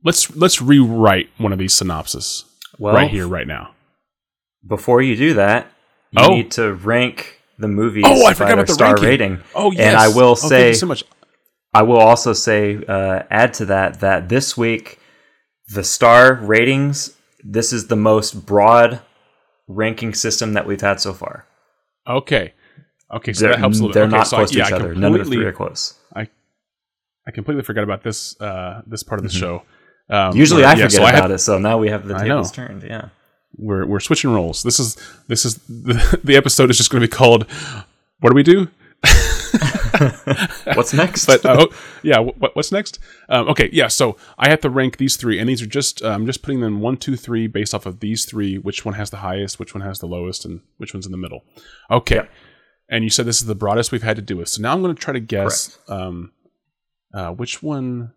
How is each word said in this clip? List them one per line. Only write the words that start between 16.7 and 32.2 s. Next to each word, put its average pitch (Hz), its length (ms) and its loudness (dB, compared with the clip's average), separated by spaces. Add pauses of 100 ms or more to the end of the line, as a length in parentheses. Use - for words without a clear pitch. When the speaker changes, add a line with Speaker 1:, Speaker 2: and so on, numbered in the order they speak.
Speaker 2:
this 113 300 -4
is 110 140 -6
the 113 80 -2
most 107 500 0
broad 117 540 4 (680)
ranking 110 460 -6
system 110 400 -4
that 104 140 -4
we've 101 140 -6
had 101 180 -2
so 95 140 -6
far. - 320 -16 (600)
Speaker 1:
Okay. 123 460 -4 (600)
Okay, 113 200 -8
so 95 120 -4
Speaker 2:
They're, 117 80 4
Speaker 1:
that 117 60 0
helps 107 200 2
a - 20 2
little 107 120 -2
Speaker 2:
they're 107 120 4
Speaker 1:
bit. 107 80 -2
Okay, 107 40 2
Speaker 2:
not 107 100 2
Speaker 1:
so 120 100 -2
Speaker 2:
close 104 120 2
Speaker 1:
I, - 40 -4
Speaker 2:
to - 60 0
Speaker 1:
yeah, 107 80 2
Speaker 2:
each - 60 -2
Speaker 1:
I - 20 -2
Speaker 2:
other. 87 200 -4
None 92 100 -2
of - 80 4
the - 60 2
Speaker 1:
completely 147 240 -4
Speaker 2:
three - 60 -2
are 90 40 -10
close. - 400 -10 (220)
Speaker 1:
I, 110 120 -10 (1000)
I - 40 -16
completely 139 320 -6
forgot 107 200 -6
about 101 200 -6
this, - 380 -10
uh, 92 460 -10
this 110 160 -12
part 104 160 -8
of 92 40 -6
the - 60 -8
Speaker 2:
Mm-hmm. 90 100 -6
Speaker 1:
show. 87 240 -8 (460)
Um, 95 260 0
Speaker 2:
Usually 151 260 6
Speaker 1:
where, 131 80 8
Speaker 2:
I 156 40 8
Speaker 1:
yeah, - 20 8 (120)
Speaker 2:
forget 101 40 2
Speaker 1:
so 101 120 4
I 113 80 8
Speaker 2:
about 143 120 6
Speaker 1:
have 95 80 0
Speaker 2:
it, 95 80 -2
so 101 180 0
now 107 200 0
we 107 120 0
have 101 180 -6
the 101 80 -8
Speaker 1:
I 98 120 -4